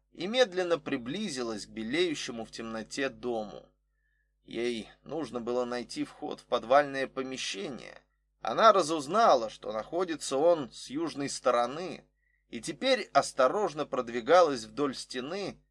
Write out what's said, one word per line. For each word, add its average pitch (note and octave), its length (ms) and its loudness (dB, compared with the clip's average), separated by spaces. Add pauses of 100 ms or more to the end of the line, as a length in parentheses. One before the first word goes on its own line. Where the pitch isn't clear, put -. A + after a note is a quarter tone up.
(120)
и E3+ 160 -8
медленно F#3 500 2
приблизилась B2+ 880 -6
к G#2+ 40 -20
белеющему A#2+ 760 -4
в - 80 -18
темноте A2+ 560 -6
дому. A2 600 -6 (760)
Ей A#2 440 -6 (140)
нужно B2 380 -6
было A#2+ 240 0
найти B2 400 -6
вход - 340 -10
в - 60 -20
подвальное C3+ 640 4
помещение. C3 920 -8 (400)
Она F#3 320 6
разузнала, D#3 800 4
что - 220 -10
находится D#3 640 -4
он D3+ 340 4
с - 200 -16
южной C#3 380 -6
стороны, B2+ 760 -2 (460)
и A3+ 100 -10
теперь A3+ 520 -2
осторожно D3 720 2
продвигалась B2+ 800 4
вдоль A#2+ 320 -4
стены, D3 680 -10 (100)